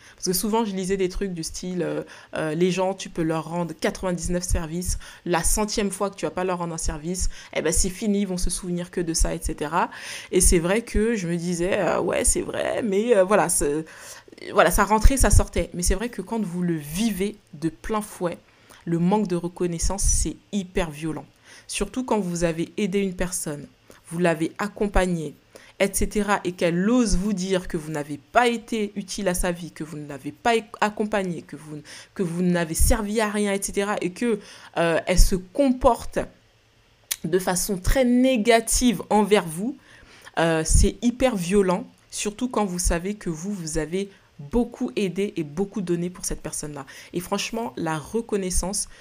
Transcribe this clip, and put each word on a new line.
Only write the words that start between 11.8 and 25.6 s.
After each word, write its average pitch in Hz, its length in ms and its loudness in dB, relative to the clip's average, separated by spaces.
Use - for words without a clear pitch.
Ouais, - 240 0
c'est - 180 2
vrai, - 420 -4
mais, 220 340 2
euh, 185 60 8
voilà, 185 260 4
c'est, 156 340 0
voilà, 175 180 6
ça 208 120 4
rentrait, 220 340 6
ça 226 120 6
sortait. 196 440 4
Mais 175 100 -6
c'est - 120 2
vrai 233 140 -4
que 233 120 -10
quand 226 220 -4
vous 175 180 -4
le 175 140 0
vivez 185 640 -2
de 160 160 -4
plein 214 320 -4
fouet, 190 360 -6
le 170 140 0
manque 196 280 4
de 175 80 -2
reconnaissance, 175 680 -2
c'est - 340 0
hyper 185 380 -2
violent. 147 360 -6
Surtout - 360 -4
quand 233 160 0
vous 175 240 -2
avez 170 340 -2
aidé 202 220 0
une 190 160 -2
personne, 170 520 -6
vous 165 100 -6
l'avez 165 380 2
accompagnée, 185 760 0